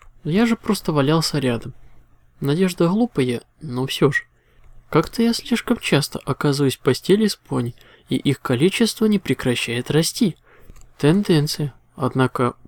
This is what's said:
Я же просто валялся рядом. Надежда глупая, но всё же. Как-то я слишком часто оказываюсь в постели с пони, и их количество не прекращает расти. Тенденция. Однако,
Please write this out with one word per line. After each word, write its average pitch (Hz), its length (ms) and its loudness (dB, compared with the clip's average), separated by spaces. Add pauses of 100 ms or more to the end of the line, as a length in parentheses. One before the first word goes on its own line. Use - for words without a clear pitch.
(240)
Я 190 220 0
же 226 100 0
просто - 360 -4
валялся 151 460 2
рядом. 123 360 -4 (640)
Надежда 175 480 0
глупая, 151 540 0 (180)
но 127 260 -4
всё - 240 2
же. - 140 -4 (640)
Как-то - 340 0
я 233 120 2
слишком - 440 -2
часто - 460 -2
оказываюсь 143 520 0
в - 40 -18
постели 202 460 2
с 196 100 -2
пони, 123 380 -6 (340)
и - 80 -2
их - 240 -2
количество 185 640 0
не 214 140 4
прекращает 123 720 -2
расти. 160 460 0 (600)
Тенденция. 151 800 2 (260)
Однако, 127 540 0 (140)